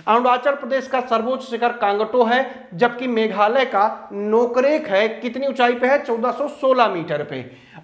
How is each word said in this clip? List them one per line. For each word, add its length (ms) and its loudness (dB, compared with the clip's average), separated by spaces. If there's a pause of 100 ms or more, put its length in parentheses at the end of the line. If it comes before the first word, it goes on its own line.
अरुणाचल 460 2
प्रदेश 340 -4
का 140 0
सर्वोच्च 420 -2
शिखर 320 -2
कांगटो 500 2
है, 480 -2
जबकि 340 0
मेघालय 600 2
का 460 0
नोकरेक 760 2
है, 220 2
कितनी 380 -6
ऊंचाई 260 2
पे 140 0
है, 160 2
चौदह 280 -2
सौ 200 -4
सोलह 380 2
मीटर 340 -4
पे। 220 -10 (380)